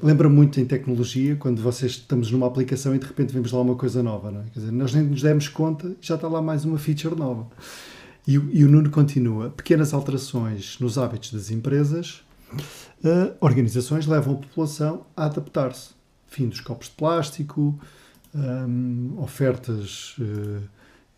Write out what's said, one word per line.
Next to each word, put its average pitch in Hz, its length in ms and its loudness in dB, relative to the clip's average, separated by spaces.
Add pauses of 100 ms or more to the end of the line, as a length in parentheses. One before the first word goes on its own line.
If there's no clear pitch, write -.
lembra 151 260 6
muito 143 320 8
em 123 60 2
tecnologia, 127 680 0
quando 123 260 -2
vocês 123 300 -2
estamos 120 380 -2
numa 127 160 2
aplicação 131 480 -2
e 135 40 2
de 131 80 -8
repente 131 260 -4
vemos 120 180 -2
lá 127 120 0
uma 123 140 2
coisa 123 260 -2
nova, 104 280 -4
não 101 100 -8
é? 110 120 -10
Quer 113 80 -10
dizer, 110 120 -6
nós 123 220 -2
nem 151 100 4
nos 143 180 -2
demos 151 260 4
conta, 160 520 -4
já 165 160 -4
está 160 120 -6
lá 160 140 -2
mais 156 240 -2
uma 160 120 -2
feature 160 380 -4
nova. 123 300 -4 (840)
E 139 100 6
o, 143 140 -2
e 160 120 8
o 143 40 10
Nuno 147 220 8
continua. 127 600 2
Pequenas 151 440 2
alterações 117 840 -4
nos 123 200 -2
hábitos 113 340 -4
das 104 180 -8
empresas, 143 720 -2 (800)
eh, 175 380 4
organizações 127 680 2
levam 143 280 2
a - 20 -2
população 156 720 -4 (100)
a 156 80 -4
adaptar-se. 147 680 -4 (340)
Fim 131 200 -4
dos - 140 -6
copos - 280 -12
de - 60 -20
plástico, 147 840 -2 (540)
hum, 123 840 -4
ofertas, 120 1040 -4
eh, 104 400 -6 (580)